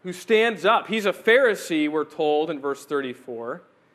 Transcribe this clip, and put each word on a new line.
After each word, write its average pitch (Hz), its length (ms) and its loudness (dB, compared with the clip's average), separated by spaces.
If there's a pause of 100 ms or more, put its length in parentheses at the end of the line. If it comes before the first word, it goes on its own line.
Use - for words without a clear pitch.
who 180 120 -10
stands 220 500 0
up? 214 240 4
He's 208 160 -2
a 196 80 2
Pharisee, 202 800 2
we're 151 160 -2
told 151 420 0
in 156 100 -6
verse 139 280 -8
thirty-four. 127 720 -8 (340)